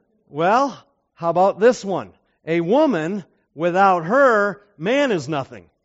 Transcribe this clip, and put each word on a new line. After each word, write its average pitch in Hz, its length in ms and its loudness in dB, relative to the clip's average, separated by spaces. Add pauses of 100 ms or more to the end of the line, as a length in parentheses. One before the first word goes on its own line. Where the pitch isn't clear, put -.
(280)
Well, 196 500 0 (360)
how 170 160 -6
about 175 300 2
this 220 260 2
one? 139 260 -6 (340)
A 165 140 -2
woman 190 640 0 (320)
without 175 500 2
her 214 560 2 (160)
man 247 360 0
is 147 160 -4
nothing. 123 400 -8 (160)